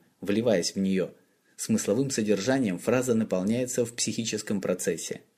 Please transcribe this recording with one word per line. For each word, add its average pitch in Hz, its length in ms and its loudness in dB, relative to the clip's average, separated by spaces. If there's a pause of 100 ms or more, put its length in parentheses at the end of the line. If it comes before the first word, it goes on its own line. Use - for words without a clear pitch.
(220)
вливаясь 104 540 2
в 98 40 -2
неё. 95 320 0 (440)
Смысловым 113 540 0
содержанием 107 680 2
фраза 123 380 2
наполняется 113 720 0
в 120 80 -10
психическом 110 680 -4
процессе. - 600 -4 (160)